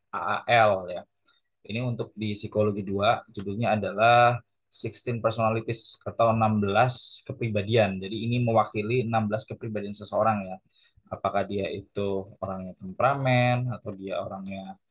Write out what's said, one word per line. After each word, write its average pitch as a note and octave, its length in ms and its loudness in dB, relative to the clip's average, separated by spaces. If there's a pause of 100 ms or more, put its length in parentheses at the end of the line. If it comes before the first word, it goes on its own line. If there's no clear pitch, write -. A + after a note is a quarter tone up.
(120)
A G2 320 -4
A A2+ 240 6
L F#2 240 0
ya. F2 160 -12 (560)
Ini A2 160 -8
untuk A#2+ 320 -4
di G#2 240 -4
psikologi G#2 480 0
dua, G2+ 480 0
judulnya G#2+ 480 -2
adalah A#2 560 6 (320)
Sixteen A2+ 560 -6
Personalities A2+ 800 0
atau A2+ 320 2
enam A2 240 4
belas G#2+ 640 2
kepribadian. G2+ 800 0
Jadi G2 160 -8
ini A#2+ 240 -2
mewakili A2+ 640 2
enam A2 240 0
belas G#2+ 160 -4
kepribadian G#2 480 -8
seseorang G#2 480 0
ya. F#2 160 -12 (480)
Apakah G2 400 -2
dia G2 240 -4
itu G2 560 -6 (160)
orangnya F#2 320 -8
temperamen, B2 960 0
atau G#2 240 -10
dia F#2+ 240 -6
orangnya F#2+ 560 -10 (160)